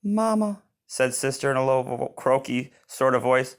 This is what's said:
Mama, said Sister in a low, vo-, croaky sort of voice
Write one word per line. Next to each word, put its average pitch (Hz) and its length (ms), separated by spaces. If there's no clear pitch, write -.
Mama, 214 600
said 127 260
Sister 135 380
in 135 60
a 131 80
low, 131 180
vo-, 127 320
croaky 131 560
sort 131 280
of 123 60
voice 127 380